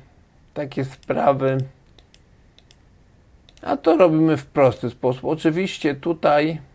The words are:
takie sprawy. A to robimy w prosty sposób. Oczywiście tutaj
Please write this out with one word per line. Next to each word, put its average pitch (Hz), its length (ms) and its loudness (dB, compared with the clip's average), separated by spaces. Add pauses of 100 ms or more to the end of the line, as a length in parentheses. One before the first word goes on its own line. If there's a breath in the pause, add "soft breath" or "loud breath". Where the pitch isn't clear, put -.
(540)
takie 143 320 -6
sprawy. 135 720 -2 (2000)
A - 160 -4
to 320 200 2
robimy 160 400 4
w 135 80 -10
prosty 127 440 0
sposób. 127 360 -4
Oczywiście 160 680 -2
tutaj 156 680 -2 (140)